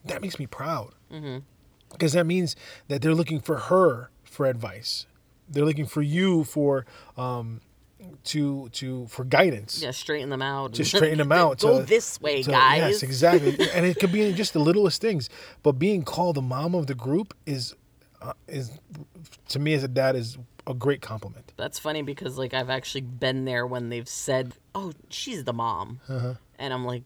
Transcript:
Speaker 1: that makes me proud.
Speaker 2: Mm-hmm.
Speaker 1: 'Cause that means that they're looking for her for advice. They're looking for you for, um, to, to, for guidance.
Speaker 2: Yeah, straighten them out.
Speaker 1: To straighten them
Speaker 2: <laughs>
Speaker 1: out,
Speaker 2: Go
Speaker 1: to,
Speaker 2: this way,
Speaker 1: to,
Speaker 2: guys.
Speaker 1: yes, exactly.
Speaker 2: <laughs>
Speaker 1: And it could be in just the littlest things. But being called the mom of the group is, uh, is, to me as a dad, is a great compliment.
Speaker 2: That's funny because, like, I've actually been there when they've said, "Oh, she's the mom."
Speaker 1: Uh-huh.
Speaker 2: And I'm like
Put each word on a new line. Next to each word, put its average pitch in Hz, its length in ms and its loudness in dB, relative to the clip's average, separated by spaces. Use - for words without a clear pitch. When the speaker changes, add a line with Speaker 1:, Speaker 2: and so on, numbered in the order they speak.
Speaker 1:
that - 180 -8
makes 196 160 -6
me 143 100 -8
proud. 139 440 -6
Speaker 2:
Mm-hmm. 147 280 -10
Speaker 1:
'Cause 160 140 2
that 175 140 2
means 175 320 0
that 139 120 -2
they're 160 140 4
looking 156 240 0
for 143 180 -2
her 147 520 2
for - 220 -2
advice. 113 580 -6
They're 143 160 0
looking 151 220 2
for 151 160 -4
you 170 420 2
for, 139 420 0
um, 120 440 -6
to, 143 440 -2
to, 127 380 -8
for - 160 -10
guidance. 131 580 2
Speaker 2:
Yeah, 135 100 -6
straighten 143 380 -4
them 135 120 -4
out. 135 320 -4
Speaker 1:
To 117 100 -2
straighten 156 360 4
them 143 120 2
Speaker 2:
<laughs> 170 120 8
Speaker 1:
out, 143 160 4
Speaker 2:
Go 240 200 6
Speaker 1:
to, - 60 0
Speaker 2:
this - 340 2
way, 143 240 0
Speaker 1:
to, 139 80 0
Speaker 2:
guys. 131 280 8
Speaker 1:
yes, 196 240 2
exactly. 143 520 4
Speaker 2:
<laughs> - 40 -4
Speaker 1:
And 175 120 2
it 180 120 2
could 190 140 2
be 214 120 2
in 202 120 2
just 196 160 -2
the 165 80 0
littlest 175 400 4
things. 180 300 0
But 147 100 6
being 175 300 2
called 170 320 0
the 139 60 -2
mom 139 340 -2
of 160 120 0
the 139 80 -4
group 139 380 -2
is, 135 300 -6
uh, 127 120 -10
is, 135 220 -8
to 139 100 -4
me 151 140 0
as 139 120 0
a - 40 -6
dad, 131 280 2
is 120 200 -6
a 135 60 -6
great 139 280 0
compliment. - 560 -14
Speaker 2:
That's - 220 -8
funny 156 240 -4
because, 139 340 -8
like, 131 160 -4
I've 127 160 -4
actually 131 320 -4
been 131 440 -2
there 123 220 -2
when 123 220 -6
they've 120 180 -8
said, 131 460 -2
"Oh, 190 180 -6
she's 214 340 -8
the 127 100 -4
mom." 117 540 -4
Speaker 1:
Uh-huh. 127 280 -6
Speaker 2:
And 135 120 -8
I'm 127 140 -4
like 123 200 -6